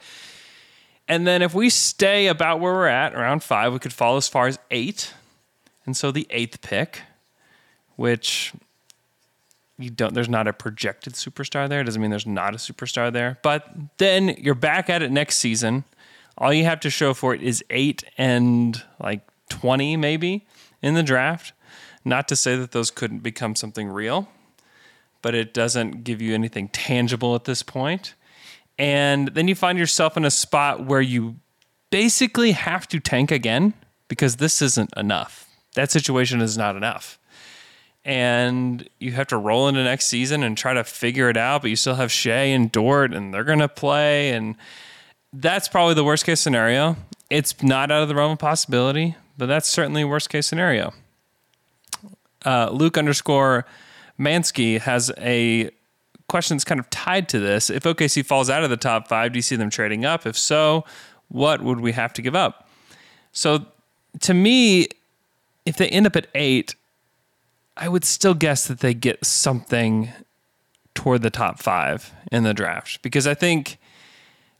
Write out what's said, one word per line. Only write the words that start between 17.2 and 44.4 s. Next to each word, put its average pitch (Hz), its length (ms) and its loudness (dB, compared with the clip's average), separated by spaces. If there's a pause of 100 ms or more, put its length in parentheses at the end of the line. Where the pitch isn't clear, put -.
it - 80 -8
is 113 300 -2
eight 135 320 -2 (120)
and, 120 640 2 (200)
like, 104 220 -6 (280)
twenty 139 480 -2
maybe 160 480 -2 (380)
in 143 100 0
the 165 80 2
draft. 139 520 0 (520)
Not 127 220 -2
to 143 80 0
say 127 200 0
that 127 160 -4
those 117 200 -2
couldn't 107 320 -8
become 113 320 -6
something 107 340 -8
real, 110 400 -6 (920)
but 117 100 -2
it 113 220 -4
doesn't 117 480 -2
give 113 180 -6
you 110 140 -2
anything 110 320 -4
tangible 120 640 -2
at 120 120 -4
this 127 180 -4
point. 151 500 -6 (640)
And 143 520 2
then 165 200 0
you 190 60 2
find 180 220 0
yourself 165 380 0
in 165 80 0
a 143 80 4
spot 143 540 0
where 135 160 2
you 120 340 -2 (540)
basically 233 640 2
have 170 340 -6
to 160 140 -4
tank 135 280 0
again 135 440 2 (340)
because 120 300 0
this 151 240 0
isn't 123 340 0
enough. 101 540 -4 (260)
That 139 160 0
situation 127 480 0
is 110 180 0
not 104 200 -2
enough. 104 420 -8 (840)
And 123 800 0 (100)
you 127 140 -8
have 135 160 -4
to 123 100 -2
roll 110 300 2
into 139 160 0
next 127 220 -2
season 131 380 -2
and 110 140 -2
try 131 160 -2
to 120 120 0
figure 123 440 0
it 117 60 2
out, 131 260 0
but 131 80 -2
you 107 60 0
still 127 200 0
have 127 140 0
Shai 120 340 0
and 131 280 2
Dort, 127 420 2
and 98 200 -8
they're 101 100 -2
gonna 151 240 2
play, 147 640 0
and 110 240 -4 (800)